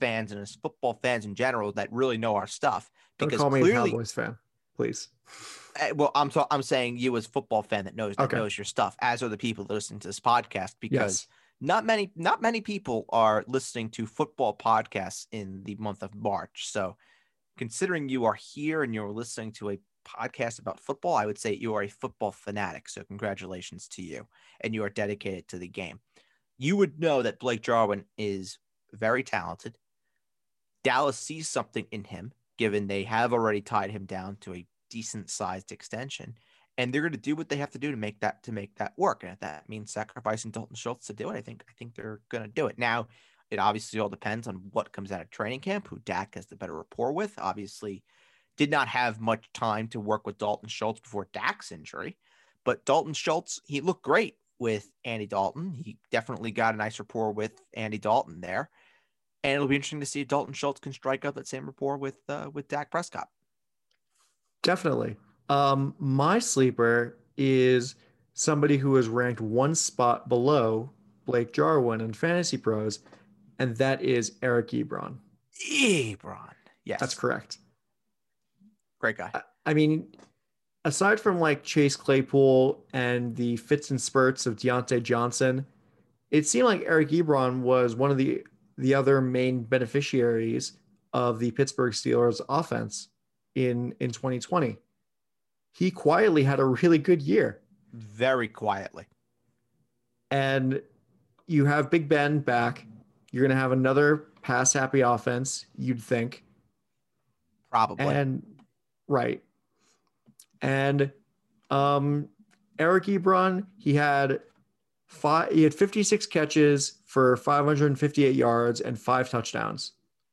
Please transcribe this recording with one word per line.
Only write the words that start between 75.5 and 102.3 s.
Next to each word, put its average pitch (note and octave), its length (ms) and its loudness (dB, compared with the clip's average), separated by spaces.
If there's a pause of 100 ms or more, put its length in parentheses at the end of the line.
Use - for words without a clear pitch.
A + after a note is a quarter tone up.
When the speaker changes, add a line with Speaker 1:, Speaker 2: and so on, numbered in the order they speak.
Speaker 1:
Ebron, F3+ 880 -2 (340)
yes. - 140 -6
Speaker 2:
That's C3 160 -4
correct. - 440 -4 (1400)
Speaker 1:
Great A2+ 180 -2
guy. F2 160 -10
Speaker 2:
I, - 100 -6 (240)
I D3+ 80 2
mean, D#3 340 2 (760)
aside G3 360 2
from, F#3+ 180 2
like, D3+ 240 2
Chase C#3+ 320 4
Claypool C3+ 960 4
and B2 440 -2
the A#2+ 200 0
fits D3 340 -2
and C3 100 -2
spurts C3 460 2
of A2+ 100 -2
Deontay B2 480 0
Johnson, B2 600 0 (680)
it D3+ 160 4
seemed B3 180 4
like G#3 180 2
Eric D#3 260 4
Ebron C#3 500 2
was B2 340 4
one C3+ 160 2
of C#3 60 2
the, C3+ 280 0 (320)
the C3 180 2
other C#3 260 6
main B2+ 420 0
beneficiaries A#2+ 1080 0 (400)
of B2 260 0
the A#2 140 0
Pittsburgh B2+ 400 0
Steelers A#2+ 560 2
offense A#2+ 600 -4 (460)
in, B2 440 0
in B2 140 -4
twenty B2+ 260 -4
twenty. B2+ 400 -2 (920)
He F#3 180 0
quietly E3+ 540 4
had C3+ 160 2
a C3+ 40 6
really D#3 340 6
good D#3 240 4
year. C#3+ 380 2 (320)
Speaker 1:
Very A#2 540 0
quietly. G2+ 600 -6 (1200)
Speaker 2:
And C3+ 500 0 (640)
you D3+ 180 4
have C#3+ 260 4
Big D#3+ 180 2
Ben D3 300 4